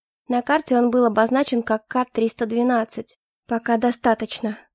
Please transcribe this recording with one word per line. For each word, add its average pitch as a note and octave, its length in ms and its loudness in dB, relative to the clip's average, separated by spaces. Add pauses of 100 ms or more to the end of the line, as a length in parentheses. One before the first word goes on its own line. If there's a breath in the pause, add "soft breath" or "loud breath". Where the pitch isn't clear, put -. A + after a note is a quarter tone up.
(280)
На B3 140 0
карте C#4+ 340 0
он A#3+ 140 4
был B3 140 4
обозначен A#3 580 2
как A#3 240 -4
К B3+ 260 -2
триста A3+ 340 -2
двенадцать. A#3 720 -2 (280)
Пока A#3 300 -2
достаточно. A3+ 840 -2 (160)